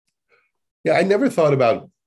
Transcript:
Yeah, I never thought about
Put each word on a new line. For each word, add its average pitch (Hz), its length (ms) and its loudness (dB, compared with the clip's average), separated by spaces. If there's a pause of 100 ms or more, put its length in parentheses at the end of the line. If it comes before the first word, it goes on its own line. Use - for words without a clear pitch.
(840)
Yeah, 156 140 0
I 170 40 2
never 208 280 0
thought 151 240 0
about 117 360 -2 (160)